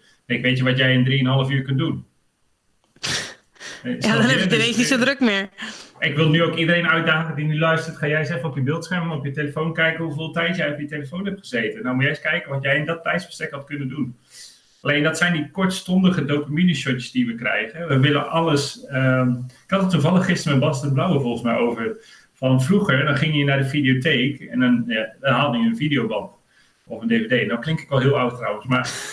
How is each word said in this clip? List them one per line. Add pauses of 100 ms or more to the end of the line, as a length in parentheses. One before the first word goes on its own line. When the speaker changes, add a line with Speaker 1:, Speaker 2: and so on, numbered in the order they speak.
(260)
Speaker 1:
Ik
weet
je
wat
jij
in
drieënhalf
uur
kunt
doen. (920)
Speaker 2:
<laughs> (600)
Speaker 1:
Eh,
Speaker 2:
Ja,
Speaker 1:
snap
Speaker 2:
dan
Speaker 1:
je?
Speaker 2:
heb
je
Speaker 1:
Dus,
Speaker 2:
ineens
niet
zo
Speaker 1:
eh,
Speaker 2:
druk
meer. (500)
Speaker 1:
ik
wil
nu
ook
iedereen
uitdagen
die
nu
luistert.
Ga
jij
eens
even
op
je
beeldscherm,
op
je
telefoon
kijken
hoeveel
tijd
jij
op
je
telefoon
hebt
gezeten.
Nou,
moet
jij
eens
kijken
wat
jij
in
dat
tijdsbestek
had
kunnen
doen. (640)
Alleen
dat
zijn
die
kortstondige
dopamine-shotjes
die
we
krijgen.
We
willen
alles,
ehm,
ik
had
het
toevallig
gisteren
met
Bas
de
Blauwe
volgens
mij
over. (360)
Van
vroeger,
dan
ging
je
naar
de
videotheek
en
dan,
ja,
dan
haalde
je
een
videoband. (540)
Of
een
D
V
D.
Nou
klink
ik
wel
heel
oud
trouwens,
maar (240)